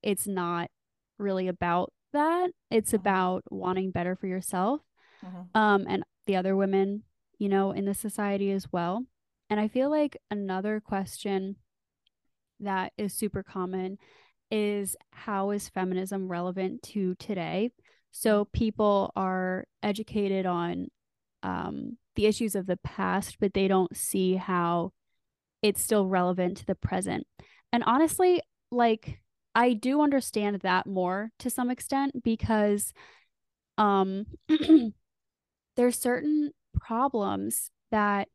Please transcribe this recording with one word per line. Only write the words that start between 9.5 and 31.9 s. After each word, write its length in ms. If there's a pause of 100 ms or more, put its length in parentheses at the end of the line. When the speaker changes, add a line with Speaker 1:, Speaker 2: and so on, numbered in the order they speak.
Speaker 1:
I 80
feel 240
like 260 (140)
another 480
question 760 (1040)
that 360
is 160
super 280
common 560 (540)
is, 460 (140)
"How 400
is 180
feminism 580
relevant 560
to 320
today?" 560 (400)
So 340 (100)
Speaker 2:
Mm-hmm. 40
Speaker 1:
people 560
are 500 (180)
educated 640
on, 420 (560)
um, 540 (180)
the 100
issues 300
of 100
the 120
past, 640
but 140
they 160
don't 260
see 400
how 560 (680)
it's 200
still 260
relevant 500
to 80
the 100
present. 500 (460)
And 140
honestly, 560 (300)
like, 500 (340)
I 180
do 280
understand 600
that 260
more 520
to 100
some 220
extent 520